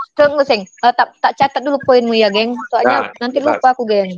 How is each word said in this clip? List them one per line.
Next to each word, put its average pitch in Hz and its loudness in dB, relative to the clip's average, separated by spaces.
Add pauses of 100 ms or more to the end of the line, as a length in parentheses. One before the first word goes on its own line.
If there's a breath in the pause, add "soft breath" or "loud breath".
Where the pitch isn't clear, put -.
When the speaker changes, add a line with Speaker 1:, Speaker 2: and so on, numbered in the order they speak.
(140)
Speaker 1:
Tunggu, 294 2
Seng. 233 -2
Eh, 240 -2
tak, - -2
tak - 0
catat 277 -2
dulu 285 -2
poinmu 247 2
ya, 220 2
geng. 220 -2 (140)
Soalnya 233 0
Speaker 2:
Nah, - -20
Speaker 1:
nanti 254 -6
Speaker 2:
bentar. 277 -2
Speaker 1:
lupa - 0
aku, 254 -4
geng. 202 -2